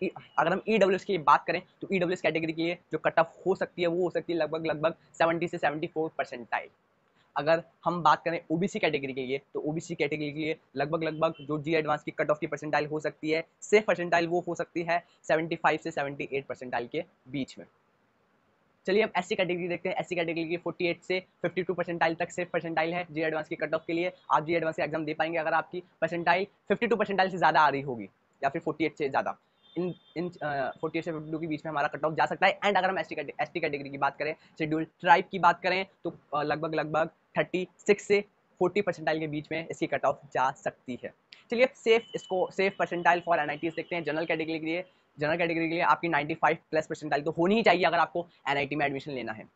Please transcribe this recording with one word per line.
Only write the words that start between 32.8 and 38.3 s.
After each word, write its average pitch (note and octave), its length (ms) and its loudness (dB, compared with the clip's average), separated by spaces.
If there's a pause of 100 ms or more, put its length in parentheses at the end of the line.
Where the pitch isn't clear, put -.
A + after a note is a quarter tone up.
हम F#3+ 100 -2
एसटी - 160 -8
कैटे-, D3+ 260 -8
एसटी D#3+ 180 0
कैटेगरी D3 300 2
की C#3 80 -8
बात C#3 200 2
करें, D3+ 180 0 (240)
schedule D#3+ 260 2 (160)
tribe F3+ 300 8
की F#3+ 80 -4
बात E3+ 220 6
करें F#3 240 0 (180)
तो, E3 120 -6 (180)
अ, D3 100 0
लगभग, D3+ 320 0
लगभग D3+ 340 2 (280)
थर्टी F3 300 -2 (200)
सिक्स G3+ 160 4
से G3+ 160 4 (400)